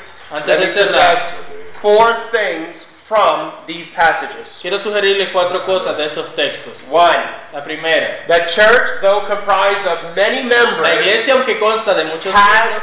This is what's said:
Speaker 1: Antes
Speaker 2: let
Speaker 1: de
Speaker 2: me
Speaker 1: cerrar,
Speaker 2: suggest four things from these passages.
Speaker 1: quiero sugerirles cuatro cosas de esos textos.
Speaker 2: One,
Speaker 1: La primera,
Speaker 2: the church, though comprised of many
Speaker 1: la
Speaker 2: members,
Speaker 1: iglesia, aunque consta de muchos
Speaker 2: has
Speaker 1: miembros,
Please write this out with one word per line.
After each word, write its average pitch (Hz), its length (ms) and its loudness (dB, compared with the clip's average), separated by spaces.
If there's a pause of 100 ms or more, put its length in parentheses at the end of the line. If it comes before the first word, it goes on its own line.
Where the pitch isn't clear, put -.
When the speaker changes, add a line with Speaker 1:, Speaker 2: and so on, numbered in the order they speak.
(320)
Speaker 1:
Antes 151 160 -8
Speaker 2:
let 160 100 4
Speaker 1:
de 185 80 2
Speaker 2:
me - 80 -4
Speaker 1:
cerrar, 175 420 2
Speaker 2:
suggest - 640 -10
four 220 320 4 (200)
things 170 420 -4 (340)
from 170 440 0 (160)
these 170 260 -12
passages. 156 500 0 (160)
Speaker 1:
quiero 190 220 -4
sugerirles 196 500 0
cuatro 180 320 0
cosas 175 320 -2
de 151 100 -2
esos 151 280 -8
textos. 131 400 -4 (160)
Speaker 2:
One, 160 320 4 (320)
Speaker 1:
La 143 100 -10
primera, 156 600 -2
Speaker 2:
the 170 280 2
church, 226 460 4
though 202 280 2
comprised 196 580 0
of 170 300 -6
many 233 260 0
Speaker 1:
la 247 80 -6
Speaker 2:
members, 175 500 2
Speaker 1:
iglesia, 214 340 0
aunque 226 260 0
consta 214 340 0
de 160 100 -2
muchos 165 300 -6
Speaker 2:
has 214 340 4
Speaker 1:
miembros, 233 140 -4